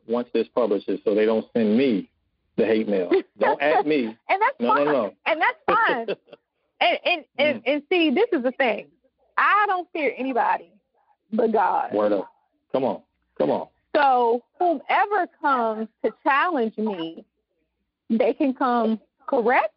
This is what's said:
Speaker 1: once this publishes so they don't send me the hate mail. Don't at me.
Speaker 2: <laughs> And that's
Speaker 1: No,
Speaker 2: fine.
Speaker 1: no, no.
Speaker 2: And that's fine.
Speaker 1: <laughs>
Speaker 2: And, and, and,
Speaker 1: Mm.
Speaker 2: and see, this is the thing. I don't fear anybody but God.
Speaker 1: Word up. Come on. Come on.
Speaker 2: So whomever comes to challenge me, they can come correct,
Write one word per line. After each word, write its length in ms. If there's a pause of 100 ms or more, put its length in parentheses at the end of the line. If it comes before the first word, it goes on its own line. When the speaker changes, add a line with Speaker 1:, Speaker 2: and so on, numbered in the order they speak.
Speaker 1:
once 280
this 140
publishes 560
so 100
they 100
don't 300
send 240
me 320 (460)
the 100
hate 220
mail. 220 (280)
Don't 240
at 240
me. 360
Speaker 2:
<laughs> 60
And 140
that's 180
Speaker 1:
No, 140
Speaker 2:
fine. 100
Speaker 1:
no, 80
no. 200 (140)
Speaker 2:
And 140
that's 260
fine. 400 (140)
Speaker 1:
<laughs> 60 (560)
Speaker 2:
And, 220
and, 200 (120)
and, 220
Speaker 1:
Mm. 80
Speaker 2:
and 240
see, 200
this 220
is 100
the 100
thing. 340 (500)
I 320
don't 240
fear 240
anybody 560 (580)
but 220
God. 400
Speaker 1:
Word 200
up. 200 (400)
Come 120
on. 180 (340)
Come 140
on. 180 (280)
Speaker 2:
So 460 (160)
whomever 680 (140)
comes 480 (160)
to 80 (100)
challenge 560
me, 460 (840)
they 260
can 200
come 460 (260)
correct, 500